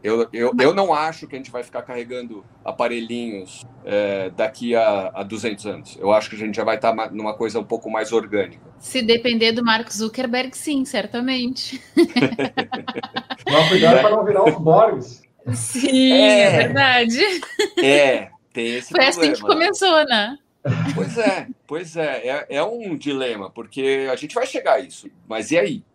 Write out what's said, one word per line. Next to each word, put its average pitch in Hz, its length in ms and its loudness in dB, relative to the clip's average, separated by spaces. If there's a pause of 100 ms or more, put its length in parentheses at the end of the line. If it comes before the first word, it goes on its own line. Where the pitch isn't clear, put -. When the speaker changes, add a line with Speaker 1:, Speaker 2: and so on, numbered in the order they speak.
Speaker 1:
Eu, 113 280 0
eu, 117 300 -2
eu 143 100 8
não 190 220 2
acho 156 340 -2
que 135 80 -14
a 131 40 -10
gente 131 100 -18
vai 123 140 -8
ficar 120 180 -10
carregando 120 640 -12 (180)
aparelhinhos, 117 1000 -6 (180)
é, 101 460 -2
daqui 113 460 -4
a, 101 400 2
a 98 80 -8
duzentos 107 420 -8
anos. 85 340 -12
Eu 98 140 2
acho 107 160 2
que 110 60 -12
a 104 40 -14
gente 107 160 -6
já 113 80 -2
vai - 160 0
tá 113 140 2
ma-, 110 160 -6
numa 107 240 -6
coisa 113 260 -4
um 101 40 -6
pouco 110 260 -8
mais 110 240 -4
orgânica. 101 480 -2 (160)
Speaker 2:
Se - 240 -6
depender 233 500 2
do 240 140 -2
Mark 226 260 0
Zuckerberg, 247 640 -6
sim, 269 300 -4
certamente. 247 960 -6 (140)
<laughs> 262 1500 -2
Speaker 3:
Mas 311 180 4
cuidado - 300 6
Speaker 1:
É. - 40 6
Speaker 3:
pra 214 100 4
não 214 140 2
virar 190 180 2
os 160 140 4
Borgs. 160 640 2 (320)
Speaker 2:
Sim, 262 600 2
é 262 340 6
Speaker 1:
É. - 20 6
Speaker 2:
verdade. 247 680 2 (640)
Speaker 1:
É, 135 480 4 (240)
tem 117 220 -4
esse - 160 -10
Speaker 2:
Foi 277 140 6
assim 311 280 2
que - 60 -4
Speaker 1:
problema, 415 80 -4 (120)
né? 339 60 2
Speaker 2:
começou, 349 400 2
né? 240 320 -2 (580)
Speaker 1:
Pois 226 220 -6
é, 196 300 -2 (200)
pois 160 280 -10
é, 135 320 -4
é, 139 180 -4 (120)
é 156 60 0
um 214 340 -6
dilema, 123 540 -6
porque 135 600 -4
a 127 40 0
gente 151 180 -12
vai 240 140 -2
chegar 208 280 0
a - 40 0
isso, - 280 -14 (200)
mas 110 240 -6
e 165 80 4
aí? 165 240 -2 (100)